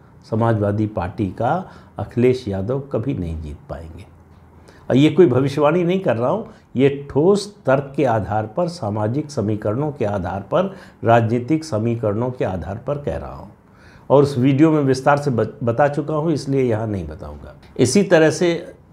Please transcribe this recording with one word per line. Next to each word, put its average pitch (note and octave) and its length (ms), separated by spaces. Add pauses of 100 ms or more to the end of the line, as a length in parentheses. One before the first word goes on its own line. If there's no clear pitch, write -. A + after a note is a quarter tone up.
(260)
समाजवादी G#2+ 640
पार्टी G2 420
का A#2 220 (460)
अखिलेश B2 500
यादव G2 320 (120)
कभी B2 220
नहीं E2 280
जीत D2+ 160 (120)
पाएंगे। D#2+ 360 (840)
और B2 60
ये D3+ 140
कोई E3 160
भविष्यवाणी D3 580
नहीं F#3 160
कर - 160
रहा B2 140
हूँ, G#3+ 160 (300)
ये C3+ 120 (220)
ठोस F#3 360 (200)
तर्क C#3+ 300
के D3+ 100
आधार G#2+ 420
पर, F3 200
सामाजिक A#2 600
समीकरणों G#2+ 640
के - 120
आधार G2 400
पर, F#3+ 300 (300)
राजनीतिक A#2+ 600
समीकरणों A2+ 640
के B2 140
आधार G2 420
पर C#3+ 120
कह D2+ 180
रहा C2+ 180
हूँ। - 160 (600)
और C#3 120
उस C3+ 160
वीडियो C#3+ 340
में D3+ 100
विस्तार C3+ 360
से C#3+ 120
बत-, A2 340
बता A#2+ 240
चुका C#3+ 260
हूँ, D#3 180
इसलिए C3+ 300
यहाँ A2+ 240
नहीं F#2+ 220
बताऊँगा। D2 460 (240)
इसी A#2 260
तरह D#3+ 280
से E3+ 420 (180)